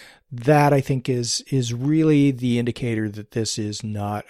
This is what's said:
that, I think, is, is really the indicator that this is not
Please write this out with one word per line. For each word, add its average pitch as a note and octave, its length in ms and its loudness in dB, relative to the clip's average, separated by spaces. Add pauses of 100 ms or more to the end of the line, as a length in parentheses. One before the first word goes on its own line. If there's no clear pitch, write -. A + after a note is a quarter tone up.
(300)
that, C#3+ 440 4
I C3+ 80 2
think, C3 260 -4
is, A#2+ 420 -4
is B2 220 -2
really D3 580 4
the B2 280 0
indicator A#2 500 -2
that G#2 220 -12
this - 280 -4
is G#2+ 240 -6
not G#2 480 -6